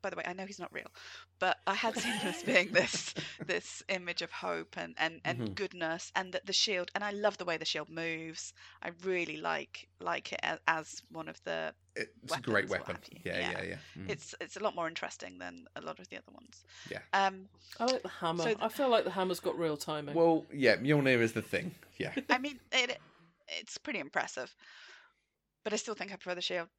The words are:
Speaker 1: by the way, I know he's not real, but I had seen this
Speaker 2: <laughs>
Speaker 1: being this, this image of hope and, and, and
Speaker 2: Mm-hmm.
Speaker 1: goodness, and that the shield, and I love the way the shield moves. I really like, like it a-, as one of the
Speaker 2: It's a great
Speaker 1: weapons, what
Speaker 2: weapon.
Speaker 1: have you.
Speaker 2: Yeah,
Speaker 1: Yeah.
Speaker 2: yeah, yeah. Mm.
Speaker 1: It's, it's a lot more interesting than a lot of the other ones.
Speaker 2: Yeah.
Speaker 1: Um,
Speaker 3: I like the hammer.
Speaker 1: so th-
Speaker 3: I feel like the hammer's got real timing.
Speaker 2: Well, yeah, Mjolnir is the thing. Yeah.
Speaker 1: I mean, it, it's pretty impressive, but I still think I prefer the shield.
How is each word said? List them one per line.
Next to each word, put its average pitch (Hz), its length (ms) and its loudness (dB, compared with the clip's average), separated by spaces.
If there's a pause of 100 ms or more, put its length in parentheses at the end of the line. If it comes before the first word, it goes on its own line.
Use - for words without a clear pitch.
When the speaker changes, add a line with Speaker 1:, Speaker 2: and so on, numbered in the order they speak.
Speaker 1:
by 196 80 -2
the 175 60 -6
way, 170 100 -6
I 180 80 -4
know 190 100 -6
he's 196 140 -12
not 175 140 -6
real, - 180 -8 (480)
but 185 180 4 (100)
I 190 80 4
had 220 220 0
seen 233 160 0 (100)
this - 200 -2
Speaker 2:
<laughs> - 40 -4
Speaker 1:
being 208 260 6
this, - 420 2 (320)
this - 420 -2
image 175 320 -2
of 165 100 -4
hope 170 460 -4
and, 170 220 -8
and, 165 260 0
and 147 140 0
Speaker 2:
Mm-hmm. 110 160 -2
Speaker 1:
goodness, 175 600 -2
and 190 200 -2
that - 100 -2
the 190 80 -4
shield, 180 420 2
and 185 80 -2
I 208 100 -2
love 202 260 2
the 180 80 -6
way 165 100 2
the 156 80 -4
shield 151 240 -2
moves. 160 640 -6 (300)
I 170 80 -4 (120)
really 175 360 0
like, 160 500 -2 (120)
like 175 320 -2
it - 100 -4
a-, 160 160 0 (100)
as 160 320 0 (100)
one 160 180 -8
of 160 160 -12
the 165 280 -2 (240)
Speaker 2:
It's 131 400 -4
a 135 60 -4
great 101 260 4
Speaker 1:
weapons, - 20 -2
what 92 180 0
Speaker 2:
weapon. 90 140 -2
Speaker 1:
have - 100 -20
you. - 120 -16
Speaker 2:
Yeah, 90 160 -2
Speaker 1:
Yeah. - 100 0 (120)
Speaker 2:
yeah, 90 60 -4 (280)
yeah. - 60 -10
Mm. 185 80 -6
Speaker 1:
It's, - 320 -8
it's 165 140 -10
a 196 60 -6
lot 208 120 0
more 165 120 -2
interesting 160 520 -8
than 90 260 -10 (100)
a - 60 -10
lot 80 200 -8
of 90 100 -18
the - 80 -12
other - 140 -18
ones. - 300 -20 (280)
Speaker 2:
Yeah. - 80 -6 (160)
Speaker 1:
Um, 190 340 2 (300)
Speaker 3:
I 233 80 2
like 262 160 0
the 185 60 -8
hammer. 170 340 -2
Speaker 1:
so - 60 0
th- 214 120 2
Speaker 3:
I 220 80 0
feel 269 220 2
like 220 140 6
the 185 60 -2
hammer's 185 300 0
got - 180 -2
real 156 200 0
timing. 151 360 -4
Speaker 2:
Well, 165 380 8
yeah, 120 240 8
Mjolnir 131 440 6
is 117 120 6
the 110 100 0
thing. 160 320 -2 (240)
Yeah. - 140 -2 (160)
Speaker 1:
I 269 100 6
mean, 269 220 -6 (120)
it, 247 260 2 (500)
it's - 300 -8
pretty 233 220 -4
impressive, - 540 -4 (1080)
but 214 80 0
I 214 40 2
still 226 180 -2
think 196 180 -6
I 190 40 -10
prefer 180 180 -4
the 180 80 -4
shield. 175 260 -2 (100)